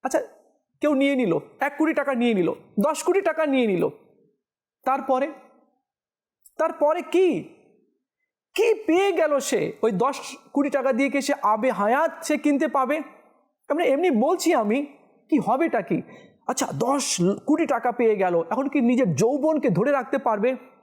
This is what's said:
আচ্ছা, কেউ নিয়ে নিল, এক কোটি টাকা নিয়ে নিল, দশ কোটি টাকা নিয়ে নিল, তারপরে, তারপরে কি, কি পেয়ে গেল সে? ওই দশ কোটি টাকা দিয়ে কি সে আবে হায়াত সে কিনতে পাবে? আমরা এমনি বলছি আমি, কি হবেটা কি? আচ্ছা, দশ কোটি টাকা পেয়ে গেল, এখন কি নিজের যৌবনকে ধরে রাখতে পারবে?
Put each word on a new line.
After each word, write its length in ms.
আচ্ছা, 180
কেউ 140
নিয়ে 220
নিল, 220
এক 180
কোটি 160
টাকা 200
নিয়ে 200
নিল, 180
দশ 220
কোটি 180
টাকা 260
নিয়ে 200
নিল, 220
তারপরে, 480
তারপরে 440
কি, 400
কি 200
পেয়ে 380
গেল 260
সে? 340
ওই 100
দশ 440
কোটি 180
টাকা 220
দিয়ে 180
কি 100
সে 120
আবে 280
হায়াত 520
সে 160
কিনতে 300
পাবে? 320
আমরা 160
এমনি 260
বলছি 440
আমি, 320
কি 80
হবেটা 440
কি? 200
আচ্ছা, 200
দশ 380
কোটি 200
টাকা 260
পেয়ে 240
গেল, 340
এখন 180
কি 120
নিজের 340
যৌবনকে 560
ধরে 220
রাখতে 260
পারবে? 380